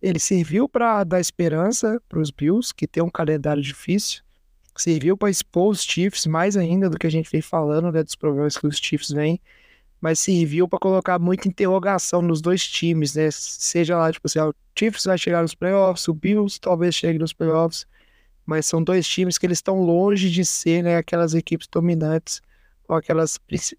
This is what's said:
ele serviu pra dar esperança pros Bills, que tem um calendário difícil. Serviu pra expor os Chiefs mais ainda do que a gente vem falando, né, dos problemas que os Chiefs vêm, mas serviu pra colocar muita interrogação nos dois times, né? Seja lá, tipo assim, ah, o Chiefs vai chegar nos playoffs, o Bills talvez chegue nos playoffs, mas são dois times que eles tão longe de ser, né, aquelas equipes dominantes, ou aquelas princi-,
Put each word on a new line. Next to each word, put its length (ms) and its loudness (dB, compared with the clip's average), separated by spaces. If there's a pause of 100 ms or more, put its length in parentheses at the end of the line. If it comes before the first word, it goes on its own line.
ele 180 0
serviu 500 0
pra 340 0
dar 180 0
esperança 880 0
pros 220 -2
Bills, 440 0
que 120 -6
tem 160 -2
um 80 -2
calendário 520 -2
difícil. 600 -4 (540)
Serviu 400 0
pra 120 0
expor 420 0
os 120 -2
Chiefs 440 -2
mais 300 0
ainda 320 2
do 80 -2
que 100 -2
a 40 0
gente 180 0
vem 140 -2
falando, 480 0
né, 120 2
dos 120 -8
problemas 420 -2
que 100 -2
os 100 -2
Chiefs 340 -4
vêm, 300 0 (600)
mas 200 -2
serviu 480 2
pra 100 -2
colocar 400 2
muita 300 0
interrogação 720 0
nos 180 2
dois 240 0
times, 500 -2
né? 180 2
Seja 680 -2
lá, 140 2
tipo 160 -6
assim, 100 -4
ah, 100 0
o 60 -2 (240)
Chiefs 260 0
vai 140 2
chegar 240 0
nos 120 -2
playoffs, 520 0
o 80 0
Bills 460 0
talvez 340 0
chegue 240 0
nos 140 -4
playoffs, 520 0 (600)
mas 180 -2
são 160 0
dois 280 2
times 280 0
que 80 -4
eles 160 0
tão 220 0
longe 480 2
de 140 2
ser, 400 0
né, 120 2
aquelas 380 0
equipes 320 -2
dominantes, 720 0 (460)
ou 100 -2
aquelas 400 0
princi-, 420 -8